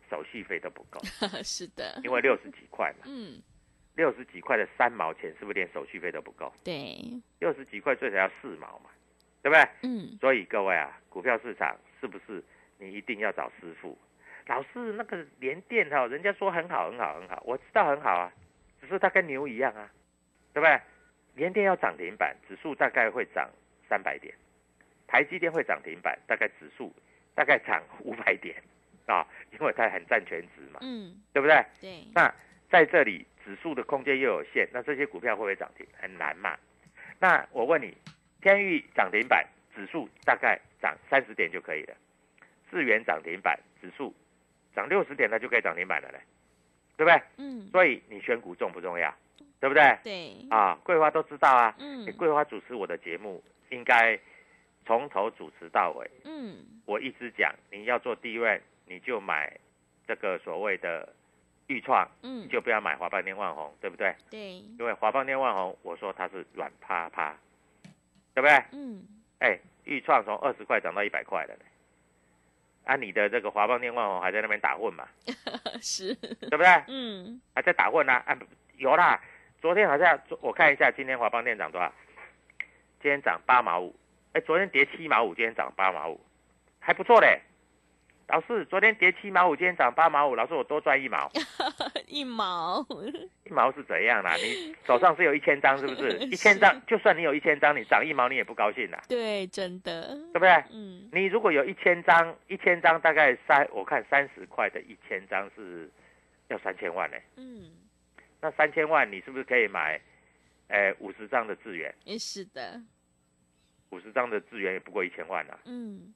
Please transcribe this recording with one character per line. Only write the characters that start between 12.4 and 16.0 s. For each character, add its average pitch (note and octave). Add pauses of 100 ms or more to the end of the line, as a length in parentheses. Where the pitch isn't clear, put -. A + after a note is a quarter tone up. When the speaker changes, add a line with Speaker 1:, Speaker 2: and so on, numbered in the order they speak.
Speaker 1:
你 G2
一 G#2
定 A2
要 G#2
找 B1
师 F2 (120)
傅？ D#2 (480)
老 -
师， A#3
那 A3+
个 F3 (140)
联 C3+
电 G#3
哈， C#3